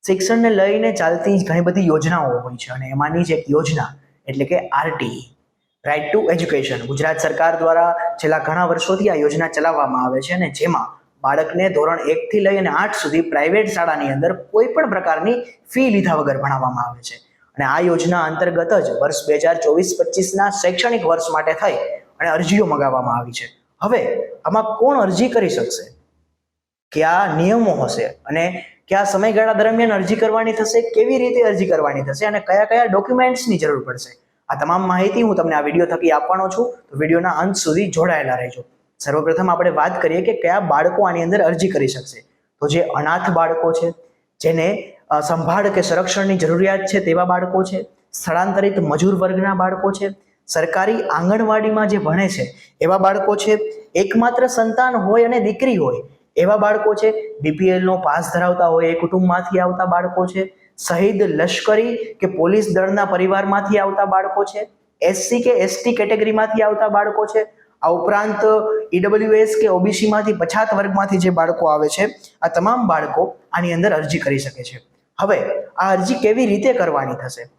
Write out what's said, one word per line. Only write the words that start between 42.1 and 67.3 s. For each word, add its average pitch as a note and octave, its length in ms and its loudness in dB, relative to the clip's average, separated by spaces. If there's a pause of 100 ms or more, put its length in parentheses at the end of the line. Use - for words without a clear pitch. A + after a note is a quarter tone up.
તો D3 80 -2
જે E3 140 2
અનાથ E3+ 480 -2
બાળકો E3 420 0
છે, E3 220 -2 (460)
જેને, E3 560 -2 (140)
અ, D3+ 100 2
સંભાળ E3 480 0
કે F#3 140 0
સંરક્ષણની F#3 540 0
જરૂરિયાત F3+ 440 0
છે G3 200 -2
તેવા F3 240 0
બાળકો F3+ 380 0
છે, F#3 240 -6 (260)
સ્થળાંતરિત G3 680 0
મજૂર E3 360 0
વર્ગના F#3 400 0
બાળકો F#3 380 0
છે, G3 220 -6 (340)
સરકારી F#3 540 0
આંગણવાડીમાં G#3+ 840 0
જે G3+ 100 0
ભણે E3+ 300 0
છે C3+ 260 -6 (260)
એવા F3+ 180 2
બાળકો G3 380 2
છે, G#3+ 160 0 (420)
એકમાત્ર A#3 520 2
સંતાન A#3+ 500 0
હોય G#3+ 280 4
અને A#3+ 160 0
દીકરી G#3+ 360 0
હોય C3 200 0 (400)
એવા F#3 200 4
બાળકો G#3+ 380 2
છે, G#3+ 460 -2
બી D#3 100 0
પી F3+ 180 0
એલ F#3 160 2
નો F#3 120 2
પાસ E3 380 -2
ધરાવતા F3+ 320 2
હોય E3 200 4
એ E3 80 2
કુટુંબમાંથી F3+ 640 0
આવતા F3+ 260 0
બાળકો F3+ 420 0
છે, F#3+ 280 -6 (340)
શહીદ F#3+ 340 2
લશ્કરી G#3 760 0
કે - 300 -6
પોલીસ F#3 480 2
દળના G3 300 2
પરિવારમાંથી G3 760 0
આવતા G3 260 0
બાળકો F#3+ 400 0
છે, G#3 260 -8 (320)
એસ F#3+ 260 0
સી A#3+ 140 0
કે B3 80 2
એસ - 340 0
ટી A#3+ 100 2
કેટેગરીમાંથી A3 680 0
આવતા G#3+ 260 2
બાળકો G#3 380 0
છે, - 200 0 (360)